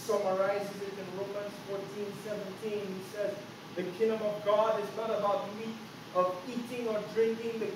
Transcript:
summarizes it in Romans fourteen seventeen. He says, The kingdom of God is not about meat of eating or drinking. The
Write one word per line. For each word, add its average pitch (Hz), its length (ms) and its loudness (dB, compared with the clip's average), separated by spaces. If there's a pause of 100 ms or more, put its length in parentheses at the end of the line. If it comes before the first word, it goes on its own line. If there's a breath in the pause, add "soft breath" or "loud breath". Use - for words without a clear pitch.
summarizes 196 800 2
it 196 160 -6
in 185 160 -6
Romans 202 360 -4 (120)
fourteen 202 460 -4 (120)
seventeen. 202 680 -4
He 185 80 -6 (140)
says, 202 180 0 (440)
The 185 60 0 (100)
kingdom 220 280 4
of 208 220 0
God 208 380 6
is 202 140 -2
not 226 140 0
about 202 360 4 (100)
meat 226 200 -4 (420)
of 180 160 4 (140)
eating 240 400 -2
or 208 120 2 (140)
drinking. 226 460 2
The 208 160 0